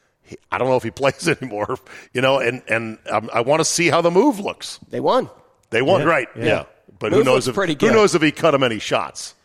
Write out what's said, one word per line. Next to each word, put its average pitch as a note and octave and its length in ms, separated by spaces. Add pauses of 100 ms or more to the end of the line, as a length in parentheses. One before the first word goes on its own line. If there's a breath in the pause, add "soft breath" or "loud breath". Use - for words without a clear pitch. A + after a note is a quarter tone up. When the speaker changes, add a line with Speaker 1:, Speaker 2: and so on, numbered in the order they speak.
(220 loud breath)
Speaker 1:
he, - 140 (140)
I F#2+ 80
don't A#2+ 100
know C3 60
if B2 80
he A2+ 80
<laughs> - 120
plays C#3 260
anymore, G#2 500 (340 loud breath)
you B2+ 80
know, C3 200
and, B2 260
and, A2+ 320 (100)
um, A2 240
I A#2 100
wanna D3+ 220
see F3 260
how D#3+ 100
the E3+ 100
move G3+ 300
looks. - 480
Speaker 2:
They B2 100
won. F3 320 (400)
Speaker 1:
They A2+ 120
won, E3 180
Speaker 3:
Yeah, D3+ 80
Speaker 1:
right? C#3+ 280
Speaker 3:
yeah. A#2 80
Speaker 1:
Yeah. G2 200 (340)
But G#2+ 140
Speaker 2:
Move B2 80
Speaker 1:
who - 60
knows B2+ 80 (120)
Speaker 2:
looks - 0
Speaker 1:
if, B2+ 80
Speaker 2:
pretty F#3 200
Speaker 1:
who C3+ 40
Speaker 2:
good. A3+ 140
Speaker 1:
knows G#3 240
if D#3 60
he D3+ 100
cut D#3 200
him C3+ 120
any A2+ 160
shots? - 640